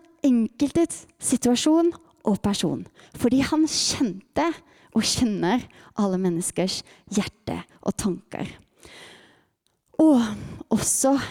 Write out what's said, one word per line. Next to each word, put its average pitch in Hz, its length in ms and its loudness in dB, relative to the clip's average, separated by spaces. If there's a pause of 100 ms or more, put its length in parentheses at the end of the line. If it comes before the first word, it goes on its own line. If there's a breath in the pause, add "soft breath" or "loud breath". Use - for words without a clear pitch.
(240)
enkeltes 269 800 0 (160)
situasjon 311 720 2 (320)
og 202 200 0
person. 190 420 -2 (340 soft breath)
Fordi 247 240 2
han 311 240 2
kjente - 800 -2 (460 soft breath)
og 220 100 0
kjenner 214 640 0 (340 soft breath)
alle 190 220 0
menneskers 180 580 -2 (320 soft breath)
hjerte - 460 -6 (240 soft breath)
og - 180 -4
tanker. - 480 -6 (1500 loud breath)
Og 302 200 6 (520 loud breath)
også - 400 0 (160)